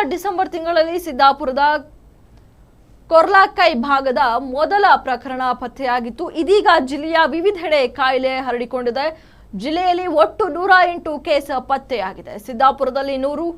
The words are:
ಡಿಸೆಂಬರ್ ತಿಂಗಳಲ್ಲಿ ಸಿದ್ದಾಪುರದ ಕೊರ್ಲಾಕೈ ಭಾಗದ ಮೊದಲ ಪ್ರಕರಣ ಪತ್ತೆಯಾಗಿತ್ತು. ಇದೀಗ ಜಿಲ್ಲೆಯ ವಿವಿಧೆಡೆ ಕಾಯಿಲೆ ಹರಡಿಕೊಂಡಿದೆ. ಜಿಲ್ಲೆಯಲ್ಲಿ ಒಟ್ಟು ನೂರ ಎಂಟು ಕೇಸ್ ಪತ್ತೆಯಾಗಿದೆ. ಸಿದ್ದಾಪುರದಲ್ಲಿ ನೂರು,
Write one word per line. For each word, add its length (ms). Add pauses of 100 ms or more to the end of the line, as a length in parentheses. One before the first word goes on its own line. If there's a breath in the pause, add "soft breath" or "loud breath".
ಡಿಸೆಂಬರ್ 480
ತಿಂಗಳಲ್ಲಿ 500
ಸಿದ್ದಾಪುರದ 600 (1500)
ಕೊರ್ಲಾಕೈ 640
ಭಾಗದ 440 (200)
ಮೊದಲ 480 (100)
ಪ್ರಕರಣ 460 (120)
ಪತ್ತೆಯಾಗಿತ್ತು. 800
ಇದೀಗ 360 (120)
ಜಿಲ್ಲೆಯ 460
ವಿವಿಧೆಡೆ 640
ಕಾಯಿಲೆ 500
ಹರಡಿಕೊಂಡಿದೆ. 680 (500 loud breath)
ಜಿಲ್ಲೆಯಲ್ಲಿ 520
ಒಟ್ಟು 400
ನೂರ 240 (180)
ಎಂಟು 300
ಕೇಸ್ 320 (180)
ಪತ್ತೆಯಾಗಿದೆ. 680
ಸಿದ್ದಾಪುರದಲ್ಲಿ 800
ನೂರು, 280 (120)